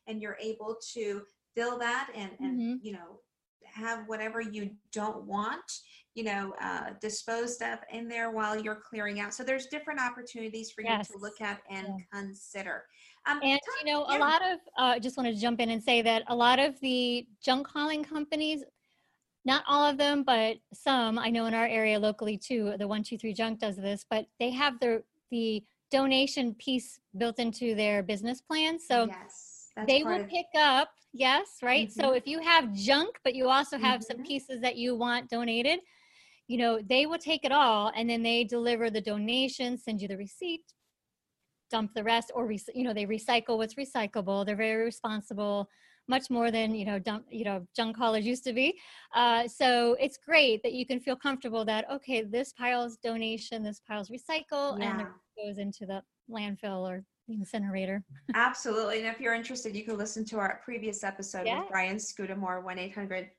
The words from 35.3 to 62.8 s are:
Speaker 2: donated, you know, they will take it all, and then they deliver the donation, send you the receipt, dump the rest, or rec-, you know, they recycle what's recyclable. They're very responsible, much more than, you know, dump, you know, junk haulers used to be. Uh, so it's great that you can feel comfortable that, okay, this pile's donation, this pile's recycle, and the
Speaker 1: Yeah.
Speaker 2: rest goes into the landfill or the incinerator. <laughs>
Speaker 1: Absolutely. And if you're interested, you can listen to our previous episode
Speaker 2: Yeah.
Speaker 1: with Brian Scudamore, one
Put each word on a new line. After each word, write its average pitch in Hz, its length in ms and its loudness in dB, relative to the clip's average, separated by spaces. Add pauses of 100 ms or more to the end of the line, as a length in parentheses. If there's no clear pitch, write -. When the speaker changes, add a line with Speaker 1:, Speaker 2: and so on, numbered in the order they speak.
Speaker 2:
donated, 240 500 2 (680)
you 240 120 -2
know, 233 220 4
they 262 260 4
will 320 120 -2
take 311 260 -2
it 254 80 2
all, 226 420 6
and 233 160 -2
then 233 140 0
they 233 200 2
deliver 233 460 0
the 214 100 -2
donation, 247 800 -2
send 214 240 -4
you 202 60 -4
the 196 80 -6
receipt, 330 480 -8 (1080)
dump 220 240 -2
the 220 80 -2
rest, 233 320 2
or 240 120 0
rec-, 214 280 -6
you 254 100 -2
know, 247 80 0
they 208 140 -2
recycle 226 500 2
what's 220 180 -2
recyclable. 208 720 -2
They're 208 120 0
very 220 280 2
responsible, 208 840 -2 (400)
much 269 200 0
more 233 220 2
than, 220 240 0
you 214 100 -4
know, 202 140 -2
dump, 214 320 -6
you 226 140 -8
know, 196 200 -4 (120)
junk 226 200 -2
haulers 220 300 2
used 247 180 -2
to 254 80 -4
be. 269 240 2 (380)
Uh, 240 320 4
so 240 540 4
it's - 160 0
great 277 480 6
that 233 80 0
you 247 120 -2
can 247 140 -2
feel 254 160 -2
comfortable 254 500 -2
that, 214 260 0
okay, 262 320 -2
this 233 300 -2
pile's 240 440 -2
donation, 226 640 -4
this 208 240 -6
pile's 208 240 -6
recycle, 285 640 -4
and 202 80 -4
the 226 40 0
Speaker 1:
Yeah. 214 180 -2
Speaker 2:
rest 185 100 -12 (240)
goes 208 200 -8
into 202 280 -8
the 190 160 -6 (260)
landfill 202 600 -6
or 185 160 -8 (240)
the 226 60 -8
incinerator. 196 680 -4 (160)
<laughs> - 160 -6
Speaker 1:
Absolutely. 220 640 0
And 220 80 -4
if 226 140 -6
you're 233 140 0
interested, 233 420 -6
you 220 80 -6
can 220 120 -4
listen 214 300 -4
to 220 140 -6
our 196 240 -2
previous 214 400 -6
episode 196 420 -6
Speaker 2:
Yeah. 220 140 0
Speaker 1:
with 359 100 -8
Brian 190 300 -2
Scudamore, 190 600 -6
one 185 200 -10